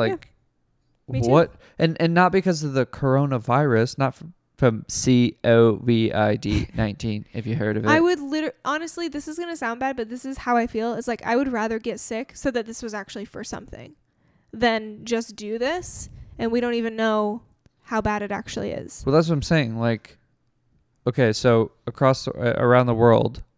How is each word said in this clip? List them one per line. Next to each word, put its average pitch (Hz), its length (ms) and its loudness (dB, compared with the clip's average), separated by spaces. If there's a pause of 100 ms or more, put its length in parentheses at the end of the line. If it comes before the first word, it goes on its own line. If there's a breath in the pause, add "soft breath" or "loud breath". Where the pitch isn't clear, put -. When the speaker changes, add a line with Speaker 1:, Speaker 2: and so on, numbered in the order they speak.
Speaker 1:
Yeah. 113 100 2
Speaker 2:
like, - 200 -10 (760)
Speaker 1:
Me 127 140 -2
too. 117 80 2
Speaker 2:
what? 160 240 4 (240 soft breath)
And, 165 220 0
and 165 140 0
not 180 180 4
because 185 300 0
of 143 120 -4
the 131 120 2
coronavirus, 131 1120 2
not 135 160 -2
from, 160 200 -20 (220)
from 113 320 2
C 123 560 2
O 117 380 6
V 113 300 2
I 107 240 2
D - 380 -2
nineteen, 107 540 -4
Speaker 1:
<laughs> - 40 -20
Speaker 2:
if - 140 -8
you 113 100 -2
heard 107 200 0
of 107 80 -4
it. 214 40 0
Speaker 1:
I 311 120 4
would 349 200 2
liter-, 302 340 -6 (100)
honestly, 330 440 -6
this 294 200 -10
is 311 100 -10
gonna 339 180 -8
sound 233 240 -8
bad, 269 160 -4
but 226 120 -8
this 247 160 -12
is 262 140 -10
how 240 180 0
I 233 100 2
feel. 226 280 -4
It's 233 140 -8
like, 226 160 -6
I 233 120 -2
would 269 160 0
rather 226 260 -4
get 220 220 -8
sick 233 340 -8
so - 160 -4
that 226 160 -4
this 226 160 -12
was 220 120 -10
actually 202 300 -12
for - 200 -14
something - 500 -14 (580)
than 220 520 -2
just 226 320 -4
do 208 220 -6
this, 320 520 -6 (280 soft breath)
and 226 140 -4
we 240 80 0
don't 240 140 -2
even 226 220 -4
know 214 460 0 (420)
how 220 160 -4
bad 208 220 -2
it 202 80 -8
actually - 400 -6
is. - 360 -10
Speaker 2:
Well, 135 80 4
that's 160 140 4
what 170 60 0
I'm 139 80 0
saying. 120 360 0
Like, 117 400 -4 (880)
okay, 123 260 4
so 113 400 4 (140)
across 131 400 2
the, - 60 -4
uh, 117 300 -2
around 123 240 6
the 120 80 2
world, 117 480 4 (160)